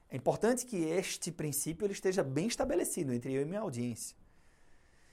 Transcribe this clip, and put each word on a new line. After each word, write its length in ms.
é 60
importante 500
que 120
este 540
princípio 540
ele 80
esteja 300
bem 240
estabelecido 640
entre 200
eu 80
e 40
minha 160
audiência. 540